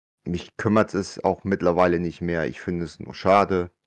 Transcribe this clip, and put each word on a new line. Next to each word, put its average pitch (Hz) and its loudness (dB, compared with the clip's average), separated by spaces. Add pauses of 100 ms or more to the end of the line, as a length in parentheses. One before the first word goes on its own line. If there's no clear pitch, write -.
(260)
mich 85 -8
kümmert 107 2
es 95 -6
auch 92 0
mittlerweile 87 2
nicht 85 -6
mehr. 85 -2
Ich - -10
finde 85 -4
es - -14
nur - -14
schade, 92 2 (160)